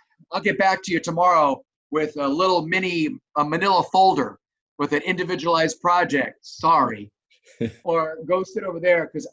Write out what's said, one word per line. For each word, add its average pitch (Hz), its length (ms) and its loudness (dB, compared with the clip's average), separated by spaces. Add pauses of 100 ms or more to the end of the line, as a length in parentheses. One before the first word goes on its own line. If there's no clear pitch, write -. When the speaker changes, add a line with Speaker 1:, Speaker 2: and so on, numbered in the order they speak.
(320)
Speaker 1:
I'll 185 80 -4
get 196 180 -2
back 190 260 2
to 185 80 -6
you 165 80 0
tomorrow 165 640 2 (280)
with 151 260 -4
a 143 100 -2
little 170 400 2
mini, 175 440 -2 (260)
a 147 80 2
manila 175 480 2
folder 180 460 4 (400)
with 143 140 -2
an 147 100 0
individualized 165 800 -2
project. 156 640 0
Sorry." 120 640 0 (500)
Speaker 2:
<laughs> 117 240 -8
Speaker 1:
Or, 160 420 -2
"Go 185 160 0
sit 196 220 -8
over 170 160 -8
there 170 260 2
'cause 156 260 -10